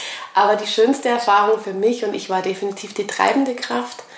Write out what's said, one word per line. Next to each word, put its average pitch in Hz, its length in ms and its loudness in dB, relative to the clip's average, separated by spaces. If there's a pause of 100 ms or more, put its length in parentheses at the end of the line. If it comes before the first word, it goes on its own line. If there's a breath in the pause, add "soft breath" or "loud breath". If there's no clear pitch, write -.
(340 loud breath)
Aber 208 240 4
die 208 100 -6
schönste 247 400 2
Erfahrung 214 540 4
für 196 120 -8
mich, 220 300 0
und 208 100 -4
ich 196 160 -8
war 185 120 0
definitiv 196 520 -6
die 202 140 -4
treibende 240 480 2
Kraft, - 480 -6 (140 loud breath)